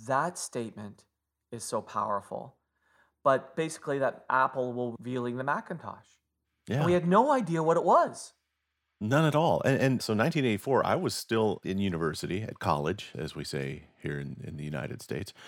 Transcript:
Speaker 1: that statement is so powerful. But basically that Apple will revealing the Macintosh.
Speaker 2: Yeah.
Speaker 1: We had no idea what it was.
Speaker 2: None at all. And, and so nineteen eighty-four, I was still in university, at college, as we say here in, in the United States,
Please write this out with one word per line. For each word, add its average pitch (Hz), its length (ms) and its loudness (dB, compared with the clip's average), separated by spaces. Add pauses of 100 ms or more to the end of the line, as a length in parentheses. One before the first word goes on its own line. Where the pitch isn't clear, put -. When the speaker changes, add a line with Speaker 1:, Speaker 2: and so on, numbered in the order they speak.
Speaker 1:
that 147 320 0
statement 107 640 -8 (480)
is 113 120 -10
so 113 180 -4
powerful. 107 760 -6 (680)
But 135 320 2
basically 156 440 -4
that 123 320 -2
Apple 131 420 2
will 120 240 -4
revealing 123 400 -4
the 131 60 -4
Macintosh. 147 640 -6 (600)
Speaker 2:
Yeah. 143 180 0
Speaker 1:
We 175 80 4
had 170 140 2
no 226 240 6
idea 165 300 2
what 165 140 4
it 170 80 2
was. 262 500 2 (640)
Speaker 2:
None 135 260 4
at 147 100 4
all. 151 300 4
And, 131 160 4
and 131 200 2
so 113 120 -2
nineteen 135 320 2
eighty-four, 110 400 2
I 95 100 2
was 156 180 0
still 110 500 0
in 95 140 -2
university, 85 680 -2
at - 160 -10
college, 80 560 -2
as 76 200 -8
we 76 80 -8
say 69 460 -8 (120)
here 71 180 -6
in, 69 240 -10
in - 140 -10
the 73 60 -10
United 73 380 -8
States, - 320 -8 (140)